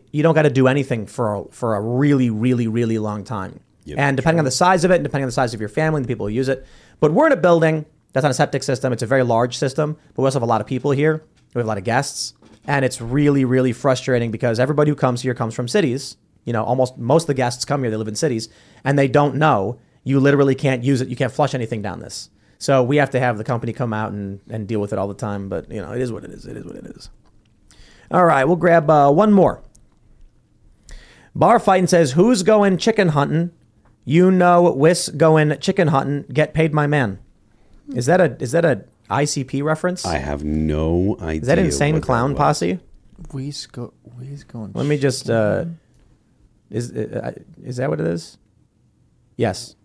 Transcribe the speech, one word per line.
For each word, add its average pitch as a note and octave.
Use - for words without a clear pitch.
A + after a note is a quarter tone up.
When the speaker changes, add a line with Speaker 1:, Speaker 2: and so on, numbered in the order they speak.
Speaker 1:
you D3
don't D#3+
gotta D3+
do B2+
anything B2+
for A2
a, G2+
for A2+
a G2+
really, B2+
really, A#2
really A2+
long G#2
time. F#2+
Speaker 2:
Yep. C#3+
Speaker 1:
And C#3
depending E3
on D#3
the B2+
size F3+
of F3+
it, F3+
and D#3
depending C#3+
on C3
the A#2
size A#2+
of G#2
your G#2
family D#3
and C3
the A#2
people G#2
who G#2+
use C3
it. -
But D3+
we're C#4+
in D#4
a B3
building D#3+
that's C3
not D3
a B2
septic C#3
system. A#2+
It's A2+
a A#2
very C3
large A#2+
system, D3+
but -
we C3
also C3+
have A#2+
a A#2
lot A2+
of G#2+
people C3
here. D3+
We B2
have A#2
a A2
lot G#2+
of F#2+
guests. A#2+
And C#3
it's B2
really, C#3
really B2+
frustrating B2
because A2+
everybody D3
who D3
comes B2
here B2+
comes A#2
from B2
cities. C#3
You A#2+
know, A2
almost B2+
most C3+
of E3
the C#3+
guests B2
come C#3+
here, A#2+
they A2
live G#2+
in G#2+
cities, A#2
and C#3+
they C#3
don't D3
know. B2
You C3+
literally C#3
can't C3
use C3+
it. C3
You A#2+
can't B2+
flush D3
anything A#2
down G2
this. -
So C3+
we B2+
have C#3+
to B2+
have B2
the G#2+
company A#2
come A#2
out G#2+
and, G2
and A2
deal G#2+
with G2+
it G2+
all G2+
the G2+
time. G2+
But, E2+
you G#2
know, D2
it A#2+
is B2+
what G#2
it -
is. -
It A2
is A2
what -
it -
is. -
All F3+
right, C#3+
we'll E3+
grab, E3
uh, D3
one G3+
more. F3
Bar G#3+
Fightin' F#3+
says, E3
"Who's F#3+
going G3+
chicken G#3+
hunting? D3+
You F3
know, F3
Wiss D#3+
going D#3
chicken F#3+
hunting. C#3
Get D3+
paid, D#3+
my D3
man." C3
Is A#2+
that F3
a, C#3+
is A#2+
that E3
a B2
I C3+
C D3
P C3+
reference? D#3
Speaker 2:
I E2
have C#2+
no D#2
idea D#2+
Speaker 1:
Is A#2+
that D#3
Insane C#3+
Speaker 2:
what D#3
that -
Speaker 1:
Clown B2+
Speaker 2:
was. C3+
Speaker 1:
Posse? D3+
Speaker 3:
We's C#3+
go-, -
We's C3+
going G#2+
Speaker 1:
Let A#2+
me D3
just, C3+
Speaker 3:
chicken A#2
Speaker 1:
uh, G#2+
Speaker 3:
hunting? E3
Speaker 1:
is, A#2+
uh, A#2
is B2
that C3
what D#3
it D#3+
is? E3
Yes, G#2+